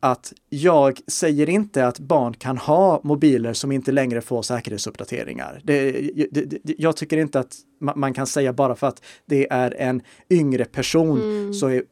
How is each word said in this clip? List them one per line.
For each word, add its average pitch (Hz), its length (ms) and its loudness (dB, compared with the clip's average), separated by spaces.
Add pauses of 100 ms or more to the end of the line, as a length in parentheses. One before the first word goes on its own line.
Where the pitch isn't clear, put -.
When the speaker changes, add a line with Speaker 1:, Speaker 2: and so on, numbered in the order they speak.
Speaker 1:
att 127 320 -2 (160)
jag 143 580 4
säger 151 420 0
inte 185 380 0
att 123 120 -2
barn 135 360 0
kan 127 240 -6
ha 170 460 4
mobiler 139 480 2
som 139 200 -4
inte 131 200 -2
längre 123 280 0
får 117 220 -4
säkerhetsuppdateringar. - 1200 -8
Det, 139 260 0 (400)
det, 151 140 -2
det, 156 340 -8
jag 156 180 0
tycker 156 200 -4
inte 143 240 0
att - 160 -8 (260)
ma-, 143 140 -2
man 139 180 -2
kan 135 120 -4
säga 135 260 0
bara 127 220 0
för 139 120 -2
att - 160 -6 (240)
det 139 260 2
är 127 260 0
en 127 240 -2 (280)
yngre 139 340 4
person 156 580 0
Speaker 2:
Mm. 208 320 -4
Speaker 1:
så 196 120 -2
är 127 260 0